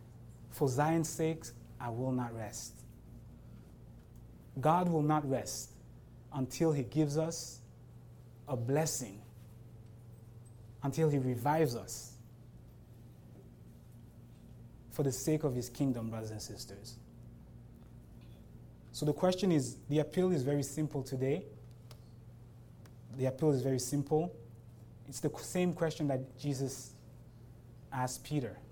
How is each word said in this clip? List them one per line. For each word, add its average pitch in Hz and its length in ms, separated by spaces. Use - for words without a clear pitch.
"For 143 180
Zion's 156 400
sake, 160 360
I 120 100
will 127 220
not 123 220
rest." 110 400
God 170 280
will 160 140
not 151 260
rest - 420
until 147 400
he 139 100
gives 143 340
us 165 440
a 135 100
blessing, 120 640
until 151 260
he 143 100
revives 127 560
us - 380
for - 120
the 139 100
sake 156 320
of 135 100
his 120 140
kingdom, 120 420
brothers 110 200
and 107 120
sisters. - 540
So - 140
the 151 60
question 185 380
is, 127 260
the 147 120
appeal 180 300
is 156 120
very 143 220
simple 147 380
today. 135 420
The 131 100
appeal 151 260
is 127 100
very 131 160
simple. 151 560
It's - 120
the 151 180
same 180 340
question 160 360
that 131 300
Jesus 135 540
asked 127 320
Peter. 127 340